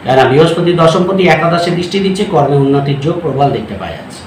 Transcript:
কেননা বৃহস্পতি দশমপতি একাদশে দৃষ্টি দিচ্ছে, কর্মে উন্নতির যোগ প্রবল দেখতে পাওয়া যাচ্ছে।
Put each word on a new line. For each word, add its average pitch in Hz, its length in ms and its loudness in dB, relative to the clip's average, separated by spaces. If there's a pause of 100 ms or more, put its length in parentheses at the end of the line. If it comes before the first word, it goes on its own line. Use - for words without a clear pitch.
কেননা 131 220 2
বৃহস্পতি 165 480 2
দশমপতি 180 540 2
একাদশে 170 440 0
দৃষ্টি 175 280 -2
দিচ্ছে, 190 240 0
কর্মে 147 340 0
উন্নতির 139 420 0
যোগ 170 220 -2
প্রবল 139 300 0
দেখতে 110 220 -6
পাওয়া 92 220 -10
যাচ্ছে। - 320 -16